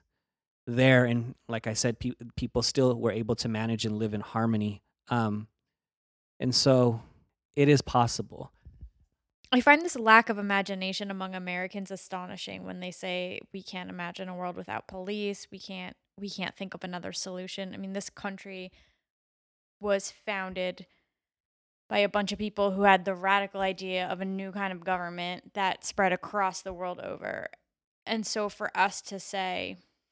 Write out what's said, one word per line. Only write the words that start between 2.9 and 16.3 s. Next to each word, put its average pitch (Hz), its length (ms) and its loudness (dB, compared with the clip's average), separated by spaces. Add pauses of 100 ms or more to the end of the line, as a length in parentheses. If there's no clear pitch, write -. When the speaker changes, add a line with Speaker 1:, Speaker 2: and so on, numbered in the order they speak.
Speaker 1:
were 117 160 0
able 113 240 0
to - 120 -4
manage 113 380 0
and 107 140 -2
live 107 160 -2
in 104 60 -4
harmony. 107 600 0 (280)
Um, 107 380 0 (920)
and 127 140 0
so 123 480 6 (540)
it 143 140 6
is 143 120 8
possible. - 720 -2 (1000)
Speaker 2:
I 254 100 8
find 294 200 8
this 349 160 -4
lack 226 320 8
of 214 80 0
imagination 196 720 -2
among 190 260 -6
Americans 185 560 -6
astonishing 185 760 -10
when 185 160 -10
they 180 100 -8
say, 180 480 -6 (140)
"We 196 80 -10
can't 185 280 -10
imagine 180 380 -8
a 185 80 -8
world 180 220 -6
without 185 300 -8
police. 202 640 -6
We 196 100 -16
can't, 185 360 -12 (240)
we 196 100 -10
can't - 280 -6